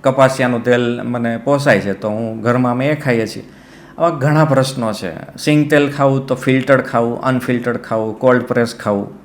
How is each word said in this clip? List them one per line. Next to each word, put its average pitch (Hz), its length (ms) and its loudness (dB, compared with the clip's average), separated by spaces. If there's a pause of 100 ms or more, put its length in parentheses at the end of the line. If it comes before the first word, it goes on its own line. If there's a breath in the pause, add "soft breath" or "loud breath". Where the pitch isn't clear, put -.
કપાસિયાનું 131 640 2
તેલ 120 400 2
મને 117 320 -4
પોસાય 139 440 2
છે 95 120 -4
તો 104 180 -4
હું 110 300 -6
ઘરમાં 123 320 2
અમે 131 160 0
એ 151 60 0
ખાઈએ 123 320 0
છીએ. - 180 -10 (540 loud breath)
આવા 165 120 2
ઘણા 151 340 2
પ્રશ્નો 135 480 0
છે. 92 460 -10
સિંગ 151 320 2
તેલ 143 220 4
ખાવું 139 340 2
તો 131 80 0
ફિલ્ટર્ડ 131 460 2
ખાવું, 120 400 -2
અનફિલ્ટર્ડ 123 560 -2
ખાવું, 110 420 -4
કોલ્ડ 123 240 4
પ્રેસ 120 340 -2
ખાવું 104 380 -2 (100)